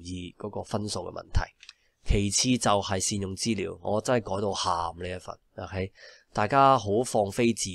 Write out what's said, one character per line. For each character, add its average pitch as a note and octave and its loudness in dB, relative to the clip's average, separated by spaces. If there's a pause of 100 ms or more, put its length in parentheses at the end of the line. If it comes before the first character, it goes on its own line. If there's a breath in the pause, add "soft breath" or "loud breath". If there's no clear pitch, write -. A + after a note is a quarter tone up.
意 F2+ -10
嗰 G#2+ -10
個 G2+ -8
分 G#2 -4
數 G2+ -4
嘅 F2+ -10
問 F2+ -10
題。 - 0 (640 loud breath)
其 G2+ 2
次 B2+ 2
就 A2+ 2 (100)
係 F#2+ -2
善 G2+ -2
用 F#2+ -6
資 A2+ -2
料， F2+ -4
我 G2 0
真 B2+ 0
係 F#2+ -4
改 G2+ -2
到 G2+ 0
喊 E2+ -2
呢 F2+ -6
一 F2+ -8
份。 - -14 (200)
OK， F#2+ -6 (400 loud breath)
大 G#2+ 0
家 C3+ 6
好 G#2 0
放 G#2+ 0
飛 A#2+ 2
自 G#2+ -4